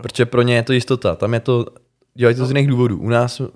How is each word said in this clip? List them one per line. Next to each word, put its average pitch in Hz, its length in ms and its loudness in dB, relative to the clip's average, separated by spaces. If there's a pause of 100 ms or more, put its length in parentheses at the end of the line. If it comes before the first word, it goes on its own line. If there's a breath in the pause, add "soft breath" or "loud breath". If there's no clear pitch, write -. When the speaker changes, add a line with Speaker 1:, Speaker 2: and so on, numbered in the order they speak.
Speaker 1:
Protože - 240 0
pro 120 160 0
ně 120 140 2
je 117 80 2
to 131 100 -2
jistota, 120 420 -2
tam 104 180 -2
je 117 60 0
to, 120 260 0 (480)
dělají 120 220 2
to 127 100 -4
z 127 80 -4
Speaker 2:
No. 143 40 2
Speaker 1:
jiných 139 120 2
důvodů. 123 300 2
U 107 100 -6
nás 120 320 0 (140)